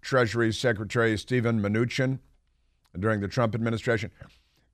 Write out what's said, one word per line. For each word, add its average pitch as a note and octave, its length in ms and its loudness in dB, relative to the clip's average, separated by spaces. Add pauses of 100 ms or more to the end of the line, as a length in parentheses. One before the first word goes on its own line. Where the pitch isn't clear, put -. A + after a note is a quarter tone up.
Treasury A#2 500 2
Secretary A2 680 0
Steven A#2 440 0
Mnuchin B2 580 0 (800)
during G#2+ 220 0
the G2 80 -2
Trump A#2 260 0
administration. A2+ 560 -2 (640)